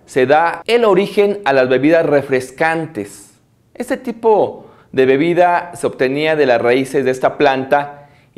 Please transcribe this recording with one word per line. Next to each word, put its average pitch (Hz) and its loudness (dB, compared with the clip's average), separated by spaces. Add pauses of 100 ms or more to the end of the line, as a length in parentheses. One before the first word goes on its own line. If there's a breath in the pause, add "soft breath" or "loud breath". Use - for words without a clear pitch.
se 127 0
da 156 0
el 233 0
origen 202 0
a 139 0
las 131 2
bebidas 151 2
refrescantes. 143 -4 (360)
Este 254 -8
tipo 226 -2 (220 loud breath)
de 131 2
bebida 170 0
se 143 -6
obtenía 143 -2
de 143 2
las 123 2
raíces 131 0
de 127 0
esta 131 -2
planta 143 -2 (320 loud breath)